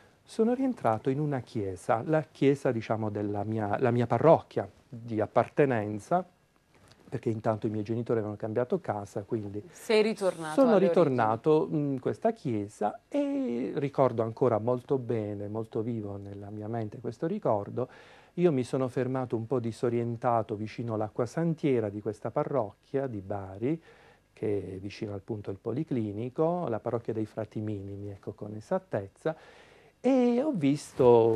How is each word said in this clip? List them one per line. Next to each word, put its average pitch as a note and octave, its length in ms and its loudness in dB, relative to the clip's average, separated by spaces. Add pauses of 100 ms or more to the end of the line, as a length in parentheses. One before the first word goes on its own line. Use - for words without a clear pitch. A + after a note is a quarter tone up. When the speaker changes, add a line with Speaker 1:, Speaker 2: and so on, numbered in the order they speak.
(220)
Speaker 1:
sono A3+ 320 0
rientrato A#3 560 0
in C3 80 0
una D3 220 -2
chiesa, A2 680 -2
la D#3 240 2
chiesa, C#3 400 2
diciamo, A2 400 -2
della G#2 320 -2
mia, G#2+ 380 -2
la A#2+ 100 4
mia A#2+ 160 2
parrocchia B2 640 4 (180)
di A2+ 320 -6
appartenenza, A#2 1040 0 (840)
perché A#2+ 220 -4
intanto A2 360 -2
i G#2+ 40 0
miei G#2+ 140 -4
genitori A#2 340 -2
avevano G#2+ 200 -4
cambiato A#2+ 420 -2
casa, G#2 420 -6
quindi G2+ 480 -6
Speaker 2:
Sei G#3+ 320 2
ritornato F3+ 500 -2
Speaker 1:
sono C4+ 160 6
Speaker 2:
alle F#3+ 200 6
origini. B2 520 4
Speaker 1:
ritornato D#3 300 4
in C#3+ 300 0
questa C3 320 0
chiesa A#2 760 -4
e C4+ 680 -2
ricordo C3 460 2
ancora A2+ 360 2
molto B2 400 -2
bene, G#2 500 -4
molto A2 320 -6
vivo G#2+ 360 -4
nella G2+ 340 -12
mia G#2+ 180 -8
mente A2+ 320 -6
questo - 260 -6
ricordo. A#2+ 640 -2 (460)
Io F3 180 4
mi B2+ 100 2
sono C3 260 -2
fermato B2+ 480 -2
un A2 100 -2
po' C3 120 0
disorientato A#2 960 0
vicino A2 400 -6
all'acquasantiera B2 920 0
di G2+ 140 -6
questa A2+ 280 -6
parrocchia C#3 760 -2
di A2 160 -6
Bari, G2+ 600 -4 (520)
che G2 400 -4
è F#2+ 40 -10
vicino G2+ 360 -8
al G2 80 -8
punto G#2+ 280 -8
del G2 100 -6
Policlinico, B2 1080 -2
la A2 100 -2
parrocchia A#2 360 -4
dei G#2+ 120 -2
Frati A2 340 -8
Minimi, G2+ 500 -8
ecco, G2+ 220 -12
con G#2+ 220 -12
esattezza, C#3+ 800 -6 (680)
e B3 440 4
ho D#4 80 -2
visto B2+ 840 6